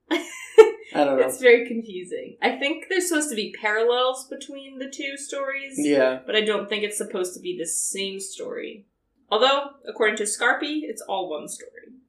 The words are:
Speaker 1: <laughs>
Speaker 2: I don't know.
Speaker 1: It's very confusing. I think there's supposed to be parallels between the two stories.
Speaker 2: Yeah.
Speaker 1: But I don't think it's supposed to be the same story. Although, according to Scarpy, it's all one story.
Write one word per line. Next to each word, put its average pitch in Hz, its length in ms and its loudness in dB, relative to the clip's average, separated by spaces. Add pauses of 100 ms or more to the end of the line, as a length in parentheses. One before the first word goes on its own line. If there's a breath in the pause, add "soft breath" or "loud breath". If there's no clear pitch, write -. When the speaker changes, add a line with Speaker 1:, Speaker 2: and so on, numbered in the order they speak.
(100)
Speaker 1:
<laughs> - 0 -
Speaker 2:
I - 920 6
don't 269 160 2
know. - 60 6
Speaker 1:
It's - 140 -4
very 240 280 8
confusing. 202 720 -8
I 208 180 0
think 294 300 -4
there's 359 200 0
supposed 302 220 0
to 233 60 -6
be 202 240 -6
parallels 240 680 0
between 277 500 -14
the 269 120 -8
two 277 280 -10
stories. 277 580 -8
Speaker 2:
Yeah. 143 480 2
Speaker 1:
But - 100 -6
I 214 60 4
don't 208 280 -2
think 208 140 -4
it's 208 140 -6
supposed 185 380 -6
to 170 60 -16
be 180 180 -6
the 165 80 -6
same 196 540 -6
story. - 640 -12 (440)
Although, 269 420 2 (140)
according 214 300 0
to 214 60 -4
Scarpy, 262 640 0
it's - 180 -10
all 190 260 -4
one 151 200 -6
story. - 440 -18 (160)